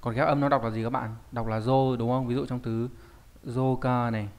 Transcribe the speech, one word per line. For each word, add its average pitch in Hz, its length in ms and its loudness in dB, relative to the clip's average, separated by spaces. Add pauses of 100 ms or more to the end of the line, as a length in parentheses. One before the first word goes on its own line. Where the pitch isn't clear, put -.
Còn 117 140 -4
ghép 139 120 4
âm 143 140 4
nó 143 80 2
đọc 135 160 2
là 113 60 0
gì 110 140 -4
các 117 60 -2
bạn? 120 240 -4 (180)
Đọc 113 140 -2
là 110 120 0
zo, 131 380 4
đúng 117 140 0
không? 131 160 0
Ví 120 80 0
dụ 135 120 -2
trong 123 140 -4
từ 117 280 -2 (560)
zoka 127 640 0
này. 107 180 -2 (100)